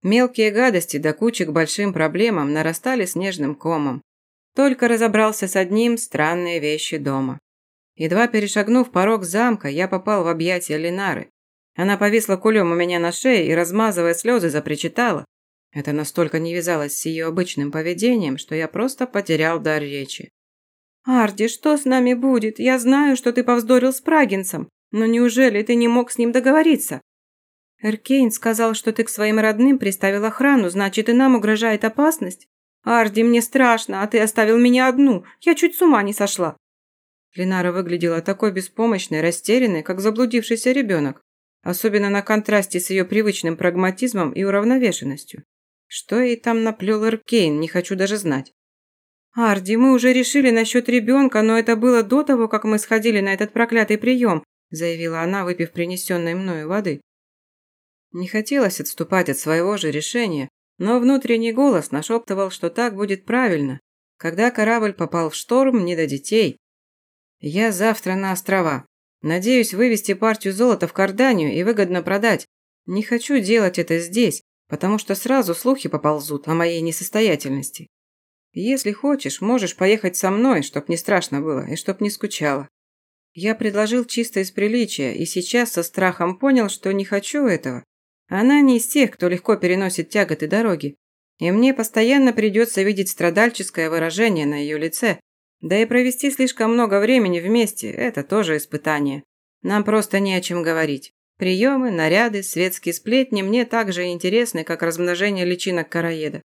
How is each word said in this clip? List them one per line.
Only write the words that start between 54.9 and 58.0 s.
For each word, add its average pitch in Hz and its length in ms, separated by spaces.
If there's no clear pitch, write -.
она, 185 240
выпив 175 280
принесённой 175 640
мною 175 340
воды. 190 340